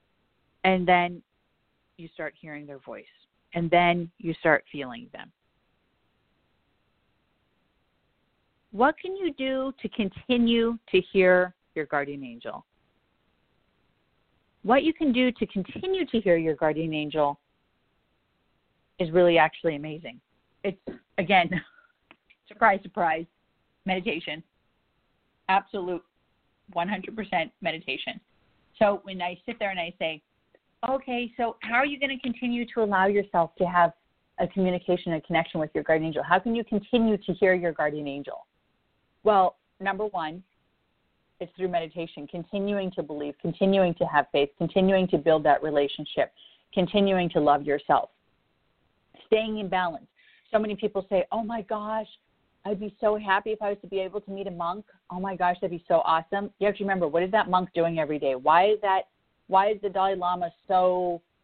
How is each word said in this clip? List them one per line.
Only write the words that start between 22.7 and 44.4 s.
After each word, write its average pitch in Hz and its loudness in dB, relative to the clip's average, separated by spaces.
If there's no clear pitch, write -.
surprise, 170 -4
meditation. 170 -6
Absolute 190 -2
one 170 -4
hundred 202 -8
percent 185 -4
meditation. 156 -8
So 202 2
when 190 -12
I 180 -8
sit 240 -10
there 202 -4
and 185 -8
I 170 -6
say, 160 -6
"Okay, 247 -4
so 226 -4
how 220 -4
are 269 2
you 285 -6
gonna 269 -4
continue 240 -4
to 226 2
allow 196 4
yourself 202 0
to 185 0
have 175 4
a 185 -2
communication 180 -2
and 156 -4
connection 165 -2
with 151 -4
your 151 -2
guardian 160 2
angel? 143 -4
How 160 2
can 226 -2
you 233 -2
continue 220 0
to 190 -4
hear 185 2
your 175 -2
guardian 147 -4
angel?" 139 -10
Well, 196 4
number 196 -4
one, 180 -8
it's 170 -12
through 185 -4
meditation, 165 -6
continuing 196 -4
to 180 -8
believe, 147 -8
continuing 190 2
to 175 -2
have 151 0
faith, 143 2